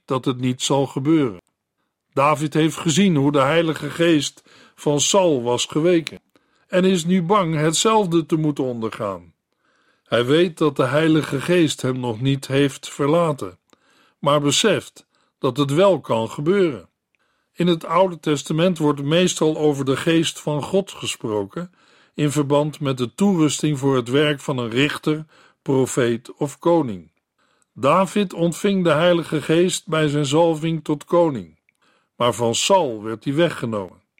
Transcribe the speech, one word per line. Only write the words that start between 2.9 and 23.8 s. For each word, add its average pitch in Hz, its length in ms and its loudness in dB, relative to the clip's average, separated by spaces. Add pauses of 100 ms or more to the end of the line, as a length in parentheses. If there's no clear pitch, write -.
hoe 139 160 2
de 139 100 4
Heilige 151 480 0
Geest 165 540 0 (320)
van 147 240 -2
Saul 165 420 2
was 131 240 -2
geweken 160 540 0 (480)
en 185 180 2
is 190 200 2
nu 180 180 2
bang 170 320 0
hetzelfde 165 680 2
te 170 100 -2
moeten 151 280 -2
ondergaan. 107 720 -6 (680)
Hij 120 220 0
weet 160 320 2
dat 151 180 0
de - 100 0
Heilige 147 560 0
Geest 170 400 0
hem 127 180 -4
nog 120 220 -6
niet 139 260 -2
heeft 139 420 -2
verlaten, 147 680 -2 (600)
maar 147 220 2
beseft 143 680 -2 (320)
dat 127 180 -2
het 139 160 0
wel 185 260 4
kan 113 300 -2
gebeuren. 156 600 -2 (640)
In 175 140 -2
het 170 180 0
Oude 175 340 0
Testament 160 580 0
wordt 147 260 0
meestal 160 540 0
over 147 280 0
de 131 120 0
Geest 165 420 0
van 147 240 -4
God 190 280 -2
gesproken 110 840 -8 (400)
in 147 180 0
verband 147 480 0
met 135 180 -2
de 120 160 -4
toerusting 156 680 0
voor 135 160 0